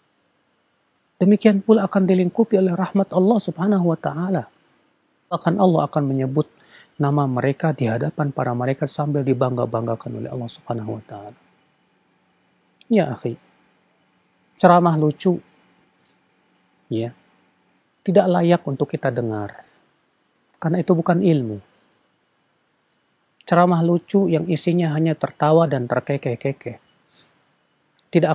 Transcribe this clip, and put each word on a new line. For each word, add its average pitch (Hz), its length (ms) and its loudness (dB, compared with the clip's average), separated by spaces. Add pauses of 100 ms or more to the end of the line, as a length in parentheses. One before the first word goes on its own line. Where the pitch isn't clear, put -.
(1160)
Demikian 196 480 4
pula 214 240 2
akan 196 160 0
dilingkupi 185 480 2
oleh 190 240 2
rahmat 190 400 -2
Allah 196 240 2
Subhanahu 175 480 0
wa 160 80 0
Ta'ala. 165 480 -4 (880)
Bahkan 175 240 -2
Allah 170 320 2
akan 143 160 -2
menyebut 135 400 -2 (560)
nama 143 240 2
mereka 135 480 -2
di 131 160 -2
hadapan 143 400 -4
para 131 240 -4
malaikat 127 400 -4
sambil 147 320 -4
dibangga-banggakan 120 960 -4
oleh 113 80 -10
Allah 120 240 -10
Subhanahu 110 480 -10
wa - 80 -20
Ta'ala. 104 300 -18 (1500)
Ya, 175 160 4
akhi. 123 320 -8 (1200)
Ceramah 175 400 4
lucu, 160 400 -2 (1500)
ya, 117 160 -4 (960)
tidak 185 240 4
layak 175 400 2
untuk 139 240 -4
kita 139 160 -4
dengar. 110 560 -6 (920)
Karena 156 200 -2
itu 170 160 2
bukan 165 240 0
ilmu. 135 400 0 (1800)
Ceramah 175 400 4
lucu 175 480 0
yang 160 160 0
isinya 170 480 -2
hanya 160 160 0
tertawa 156 560 2
dan 127 240 -4
terkekeh-kekeh 131 880 -4 (1300)
tidak 156 280 2